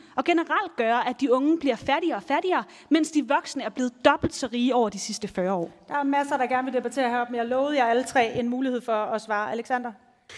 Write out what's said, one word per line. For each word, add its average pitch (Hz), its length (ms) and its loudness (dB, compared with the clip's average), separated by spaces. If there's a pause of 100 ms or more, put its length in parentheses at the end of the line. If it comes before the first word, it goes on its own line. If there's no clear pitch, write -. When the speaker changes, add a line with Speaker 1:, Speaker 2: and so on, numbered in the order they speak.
(160)
Speaker 1:
og - 80 0
generelt 330 520 0
gøre, 233 320 2
at 247 140 -4
de 262 100 2
unge 294 280 2
bliver 302 160 0
fattigere 294 420 -2
og 190 60 -10
fattigere, 302 400 0 (260)
mens 311 220 2
de 269 160 0
voksne 285 360 0
er 214 60 -4
blevet 254 360 -2
dobbelt 311 300 4
så 262 180 -6
rige 240 220 2
over 233 140 4
de 196 100 -12
sidste 202 280 -8
fyrre 185 260 -2
år. 170 180 -4 (160)
Speaker 2:
Der - 80 -6
er 285 80 0
masser, 277 340 0
der 254 80 2
gerne 254 200 0
vil 262 80 -6
debattere 240 360 0
heroppe, 240 220 -2
men 247 60 -4
jeg 233 80 0
lovede 269 320 0
jer 254 80 4
alle - 180 2
tre 233 300 2
en 240 160 -2
mulighed 247 320 -2
for 233 120 -2
at 214 280 -2
svare. 214 300 -4
Alexander? 240 400 -4 (460)